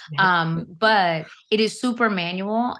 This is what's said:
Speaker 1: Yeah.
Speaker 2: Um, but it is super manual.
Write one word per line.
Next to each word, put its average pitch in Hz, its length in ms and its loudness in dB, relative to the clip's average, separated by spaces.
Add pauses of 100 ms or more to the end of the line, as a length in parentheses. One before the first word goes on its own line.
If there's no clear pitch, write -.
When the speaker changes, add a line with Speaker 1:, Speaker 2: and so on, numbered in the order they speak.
(120)
Speaker 1:
Yeah. 180 300 2
Speaker 2:
Um, 165 260 -2 (120)
but 180 460 2 (240)
it 214 100 2
is 214 220 0
super 240 300 0
manual. 196 680 -2